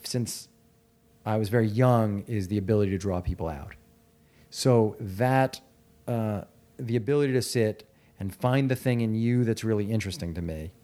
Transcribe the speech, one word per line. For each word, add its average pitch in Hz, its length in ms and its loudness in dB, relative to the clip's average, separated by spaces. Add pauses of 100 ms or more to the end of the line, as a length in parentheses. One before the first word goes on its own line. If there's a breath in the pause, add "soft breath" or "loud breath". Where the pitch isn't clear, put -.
since - 460 -6 (760)
I 110 120 0
was 107 100 0
very 110 220 2
young 110 580 2
is 101 220 -4
the 104 80 0
ability 104 340 2
to 98 60 -2
draw 90 240 -2
people 87 260 -4
out. 78 280 -10 (760 soft breath)
So 113 500 4
that, 127 600 0 (480)
uh, 110 320 -2 (380)
the 117 160 -4
ability 135 380 0
to 123 80 2
sit 107 480 0 (300 soft breath)
and 98 160 -6
find 131 340 2
the 127 60 0
thing 120 260 0
in 110 140 0
you 120 300 2
that's 110 180 -2
really 104 260 0
interesting 92 460 -4
to 87 80 -6
me, 80 300 -8 (100)